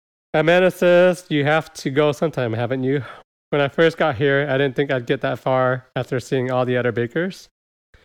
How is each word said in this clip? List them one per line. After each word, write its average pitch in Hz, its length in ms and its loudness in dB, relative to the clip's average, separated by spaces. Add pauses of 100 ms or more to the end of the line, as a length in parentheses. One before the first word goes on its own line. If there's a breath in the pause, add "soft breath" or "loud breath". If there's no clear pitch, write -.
(340)
Amanda 175 360 4
says, 175 600 4
"You 147 140 0
have 151 280 0
to - 180 -8
go 147 220 2
sometime, 131 400 -4
haven't 120 320 -4
you? 135 180 -2 (460 loud breath)
When 147 140 0
I 135 60 0
first 160 280 2
got 156 200 0
here, 139 300 2
I 135 120 -2
didn't 139 180 0
think 143 140 0
I'd 127 160 -2
get 135 160 -2
that 135 160 -4
far 127 480 0 (100)
after 127 240 -4
seeing 127 300 -4
all 127 160 0
the 123 100 0
other 120 160 0
bakers. 156 560 -6 (560 soft breath)